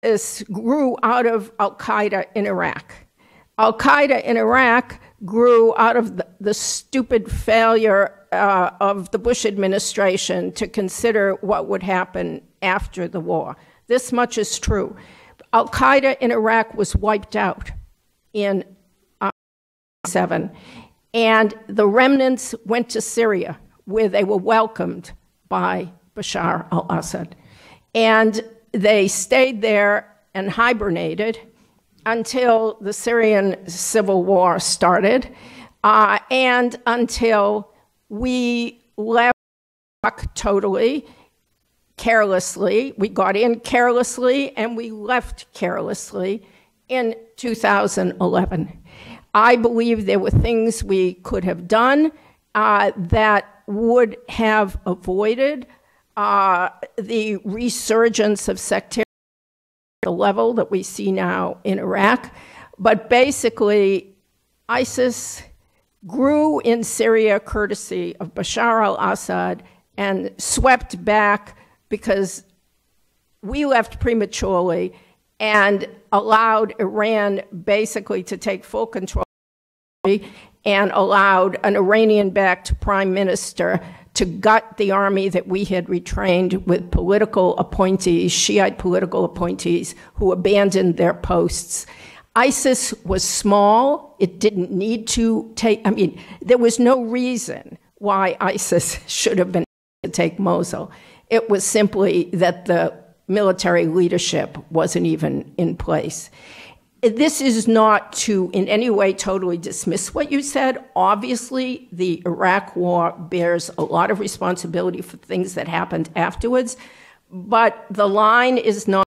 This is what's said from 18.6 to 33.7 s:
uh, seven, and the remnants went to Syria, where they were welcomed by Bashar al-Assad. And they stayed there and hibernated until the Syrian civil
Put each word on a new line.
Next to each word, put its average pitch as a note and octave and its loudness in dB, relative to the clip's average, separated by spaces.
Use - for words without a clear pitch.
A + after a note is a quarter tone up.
uh, G3+ 0
seven, F3 -2
and A3 4
the G#3 2
remnants C4 2
went A#3 -2
to A3 -8
Syria, G#3+ -2
where G#3+ 0
they G3+ 2
were G3 0
welcomed G3 -2
by F#3 -4
Bashar E3+ -4
al-Assad. E3+ -6
And A3 2
they G#3 2
stayed C4 0
there G#3 0
and G3 -4
hibernated G#3 -2
until A3+ 0
the G3+ -8
Syrian G#3+ 2
civil F#3+ 0